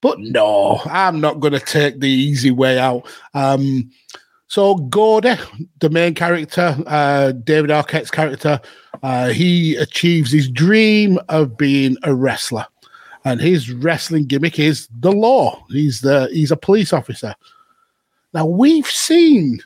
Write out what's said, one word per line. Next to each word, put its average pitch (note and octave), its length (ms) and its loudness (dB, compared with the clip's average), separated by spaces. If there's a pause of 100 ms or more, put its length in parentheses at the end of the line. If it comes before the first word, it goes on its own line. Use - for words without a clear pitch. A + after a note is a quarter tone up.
But - 180 0
no, A#2 680 0
I'm E3+ 340 -2
not D3+ 180 -2
gonna C#3+ 220 -2
take C#3+ 400 -2
the C#3 100 -2
easy C3+ 400 0
way B2+ 300 2
out. B2+ 260 -2 (280)
Um, C3+ 540 0 (600)
so G3+ 260 2
Gordy, G#3+ 640 0 (420)
the D#3 120 0
main E3 260 0
character, E3+ 600 -2 (120)
uh, C#3+ 440 0
David D3 380 -2
Arquette's D3+ 400 -2
character, D3 500 -2 (440)
uh, B2+ 240 -2
he D#3+ 480 0
achieves D#3 560 0
his C#3+ 160 2
dream G#3 680 2 (100)
of D3+ 280 -2
being C#3 460 0
a D#3 120 0
wrestler. A#2+ 520 -4 (580)
And B2+ 160 -2
his D3 320 0
wrestling D3+ 540 -4
gimmick C#3 320 -2
is D3+ 300 0 (100)
the E3+ 140 2
law. G#3+ 580 0
He's C3+ 300 -2
the, C3+ 320 2
he's D#3 180 0
a C3+ 60 2
police G3+ 360 0
officer. - 440 -6 (1000)
Now, D#3+ 120 -2
we've C4 420 4
seen C#4+ 760 4